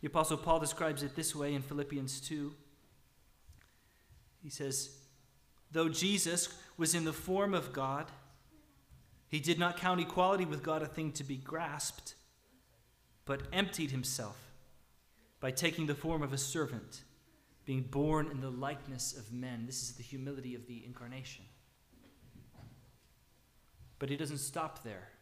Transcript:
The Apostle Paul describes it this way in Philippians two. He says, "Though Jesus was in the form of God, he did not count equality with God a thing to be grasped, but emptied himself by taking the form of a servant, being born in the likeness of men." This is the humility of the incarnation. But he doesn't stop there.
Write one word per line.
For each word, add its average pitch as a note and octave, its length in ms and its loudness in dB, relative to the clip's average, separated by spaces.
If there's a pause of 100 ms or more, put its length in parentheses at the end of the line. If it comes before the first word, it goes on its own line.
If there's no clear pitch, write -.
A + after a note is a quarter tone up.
The D3+ 60 -2
Apostle D#3 300 4
Paul E3 220 6
describes D3+ 440 2
it C#3 120 -2
this D#3+ 200 0
way C#3+ 180 2
in C#3 80 2
Philippians C#3 580 -2
two. D3 360 -4 (1900)
He D#3 80 -12
says, - 480 -2 (760)
"Though D#3+ 180 4
Jesus F3+ 600 4 (260)
was D#3+ 200 4
in E3 100 4
the D#3 80 2
form G3 400 2
of D3 180 2
God, C#3 380 0 (1160)
he D3+ 120 -2
did D#3+ 200 4
not F3 180 4
count F#3 240 4
equality F#3 440 4
with D3+ 180 -2
God D#3 180 2
a D3+ 60 -2
thing D#3 240 -2
to D3 120 -4
be C3+ 140 -4
grasped, D3 760 -6 (1080)
but C3+ 180 -2 (100)
emptied F3 380 0
himself B2 600 -4 (880)
by C3 120 0
taking E3 340 2
the D3 80 2
form D#3 300 0
of C3+ 100 -2
a C#3 60 -2
servant, C3 640 -4 (640)
being C3 180 0
born D3 480 2
in C3+ 100 -4
the C3+ 80 -4
likeness C3+ 680 -4
of A2 160 -12
men." B2 360 -6
This C3 160 -6
is B2 100 -8
the A#2+ 100 -12
humility C3 520 -8
of A#2+ 100 -12
the A#2+ 180 -12
incarnation. B2 600 -12 (2500)
But C3+ 100 -2
he C#3+ 80 0
doesn't D3 220 -2
stop - 440 -4
there. G2+ 260 -10 (120)